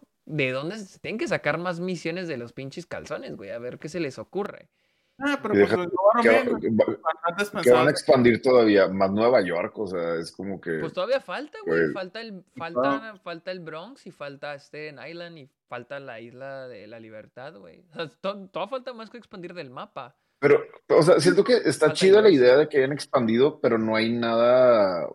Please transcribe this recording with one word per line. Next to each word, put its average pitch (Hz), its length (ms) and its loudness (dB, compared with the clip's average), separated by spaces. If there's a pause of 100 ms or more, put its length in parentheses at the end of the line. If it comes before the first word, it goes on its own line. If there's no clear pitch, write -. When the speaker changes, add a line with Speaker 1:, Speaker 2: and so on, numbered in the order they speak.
(260)
Speaker 1:
¿de 139 260 -4
dónde 151 260 -8
se 196 220 -20
tienen 180 180 -10
que 330 100 -6
sacar 156 300 -4
más 170 220 -8
misiones 175 480 -8
de 147 100 -8
los 120 160 -14
pinches 135 320 -14
calzones, 147 500 -12
güey? 98 140 -16
A 120 80 -10
ver 123 220 -14
qué 156 100 -14
se 175 100 -10
les 143 200 -8
ocurre. - 500 -12 (480)
Speaker 2:
Ah, 277 240 -4
pero 220 120 -6
Speaker 3:
Y 101 60 4
Speaker 2:
pues 101 100 4
Speaker 3:
deja 113 80 0
Speaker 2:
lo 180 60 -2
englobaron 135 400 2
Speaker 3:
que 113 60 6
Speaker 2:
bien, - 480 0
Speaker 3:
va-, - 80 4
Speaker 2:
güey. - 120 -4
Speaker 3:
va-, 160 140 -6 (120)
Speaker 2:
Antes 180 260 -4
Speaker 3:
que - 60 -12
van 202 40 -6
a 170 40 -4
Speaker 2:
pensabas 123 300 6
Speaker 3:
expandir 120 480 2
todavía 110 480 6
más 95 220 0
Nueva 113 300 2
York, 90 380 -4
o 104 80 -6
sea, 85 280 -4
es 82 180 -8
como 95 260 -10
que 80 200 -6
Speaker 1:
Pues 78 120 -8
todavía 233 300 -4
falta, 233 440 -14
güey, 165 180 0
Speaker 3:
güey. 73 100 -2
Speaker 1:
falta 185 260 -12
el, 208 240 -16 (100)
Speaker 2:
Y - 60 -18
Speaker 1:
falta, 165 220 -8 (320)
Speaker 2:
todo. 185 100 -20
Speaker 1:
falta 170 280 -14
el 185 100 -12
Bronx 165 460 -18
y 175 40 -20
falta 143 440 -14
Staten 147 440 -16 (100)
Island 170 280 -18
y 131 120 -20 (200)
falta 123 320 -14
la 123 180 -16
Isla 131 480 -16
de 107 200 -18
la 113 120 -18
Libertad, 113 580 -20
güey. 175 340 -20
O - 40 -20
sea, 165 140 -10 (100)
to-, 196 300 -12
todo 185 180 -8
falta 262 260 -10
más 220 160 -18
que 240 80 -20
expandir 185 360 -18
del 156 160 -14
mapa. 135 480 -16 (220)
Speaker 3:
Pero, 139 220 4 (280)
o 165 120 6
sea, 160 200 6
siento 180 240 4
que 247 100 4
está 156 320 2
Speaker 1:
Falta 156 60 0
Speaker 3:
chida 190 240 6
la 220 60 6
Speaker 1:
Jersey. 196 120 8
Speaker 3:
idea 123 220 6
de 151 100 4
que 151 120 -4
hayan 135 120 2
expandido, 131 720 0
pero 117 160 2
no 110 180 -2
hay 113 160 0
nada 117 1040 2